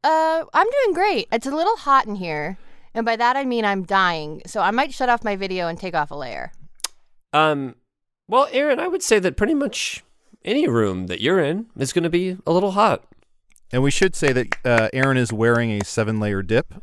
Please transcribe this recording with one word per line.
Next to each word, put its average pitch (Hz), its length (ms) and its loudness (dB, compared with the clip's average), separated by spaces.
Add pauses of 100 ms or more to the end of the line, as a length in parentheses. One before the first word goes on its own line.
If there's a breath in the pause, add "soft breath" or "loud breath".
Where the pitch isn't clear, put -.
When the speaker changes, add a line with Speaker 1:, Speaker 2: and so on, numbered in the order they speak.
Speaker 1:
Uh, 320 400 2 (100)
I'm 349 140 4 (160)
doing 403 100 2
great. 349 380 0
It's 233 160 -2
a 269 80 -4
little 370 220 2
hot 269 280 2
in 208 100 -6
here, 170 420 -6 (360 soft breath)
and 226 120 -2
by 226 100 0
that 240 200 2
I 277 100 -2
mean 233 200 0
I'm 196 180 0
dying, 170 600 0
so 202 160 -4
I 185 100 2
might 269 220 0
shut 247 160 0
off 233 140 2
my 208 120 -2
video 185 320 -4
and 165 120 -6
take 180 160 -6
off 147 160 -2
a 143 40 -12
layer. 113 360 -10 (800)
Speaker 2:
Um, 147 420 2 (520)
well, 262 240 4
Aaron, 285 280 2
I 339 80 -2
would 349 160 -4
say 214 160 4
that 175 180 0
pretty 226 160 2
much - 500 -4 (420)
any 294 220 0
room 98 400 0
that 90 120 -6
you're 175 200 2
in 175 260 -2 (120)
is 135 160 -4
gonna 170 160 0
be 180 360 -2
a 165 60 0
little 185 200 2
hot. 202 320 2 (680)
Speaker 3:
And 127 120 2
we 139 80 4
should 190 240 2
say 143 160 0
that, 123 160 0 (160)
uh, 117 300 2
Aaron 135 240 2
is 117 160 0
wearing 117 380 2
a 104 120 -2
seven-layer 107 600 -2
dip. 110 400 0